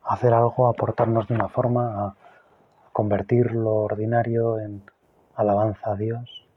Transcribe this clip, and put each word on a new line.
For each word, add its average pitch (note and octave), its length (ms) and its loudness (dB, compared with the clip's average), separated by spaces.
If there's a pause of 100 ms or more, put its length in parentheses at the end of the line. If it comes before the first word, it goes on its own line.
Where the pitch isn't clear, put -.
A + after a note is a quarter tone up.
hacer A#2 280 2
algo, A#2 360 4
a A#2 40 0
portarnos A2+ 540 0
de A#2+ 80 -2
una G#2 140 -2
forma, A#2+ 560 -2
a G2 100 -10 (800)
convertir G#2+ 580 2
lo A2 240 0
ordinario A2+ 840 0
en G#2 300 -12 (460)
alabanza G#2+ 560 0
a G#2 40 -2
Dios? A2+ 600 -8